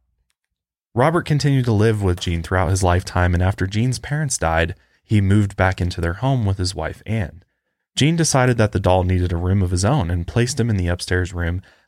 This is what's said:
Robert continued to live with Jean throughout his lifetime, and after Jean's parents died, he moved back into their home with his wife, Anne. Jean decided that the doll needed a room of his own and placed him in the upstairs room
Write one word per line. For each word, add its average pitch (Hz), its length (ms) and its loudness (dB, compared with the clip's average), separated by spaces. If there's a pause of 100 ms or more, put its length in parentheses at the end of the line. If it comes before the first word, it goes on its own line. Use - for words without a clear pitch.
(960)
Robert 160 320 2
continued 139 400 2
to 120 60 2
live 107 300 2
with 90 180 2
Jean 85 220 -2
throughout 92 280 0
his 92 120 0
lifetime, 90 520 2
and 87 80 2
after 95 240 0
Jean's 117 320 -2
parents 147 400 -4
died, 82 360 0 (300)
he 104 160 2
moved 101 340 2
back 95 260 0
into 87 200 -4
their 85 140 -2
home 127 320 -2
with 95 120 0
his 92 160 -4
wife, 82 300 -8
Anne. 87 380 -6 (520)
Jean 160 220 2
decided 127 400 2
that 107 160 2
the - 80 -2
doll 92 240 2
needed 90 280 0
a 85 40 -2
room 90 260 0
of 90 80 0
his 90 140 0
own 104 260 0
and 87 160 -4
placed 120 320 -2
him 113 120 0
in 104 60 0
the 90 120 0
upstairs 90 460 -2
room 87 260 -4 (280)